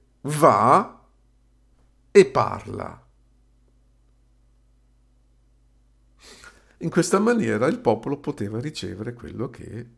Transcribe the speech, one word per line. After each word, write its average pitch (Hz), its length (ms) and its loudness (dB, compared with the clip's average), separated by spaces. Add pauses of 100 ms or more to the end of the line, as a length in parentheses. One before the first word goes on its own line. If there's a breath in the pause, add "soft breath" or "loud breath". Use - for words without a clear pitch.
(220)
"Va 147 840 2 (1040)
e 196 160 8
parla." 98 800 -6 (3750 loud breath)
In 165 100 -6
questa 170 280 0
maniera 135 500 0
il 240 100 -4
popolo 127 400 -2
poteva 113 420 -8
ricevere 113 540 -10
quello 104 340 -10
che - 500 -16